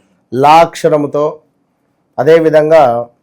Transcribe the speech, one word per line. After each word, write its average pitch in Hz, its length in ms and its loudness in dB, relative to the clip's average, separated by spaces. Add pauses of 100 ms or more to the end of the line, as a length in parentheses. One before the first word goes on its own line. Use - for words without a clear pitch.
(320)
లా 135 200 2 (140)
అక్షరంతో, 147 580 -4 (960)
అదేవిధంగా 151 880 0 (160)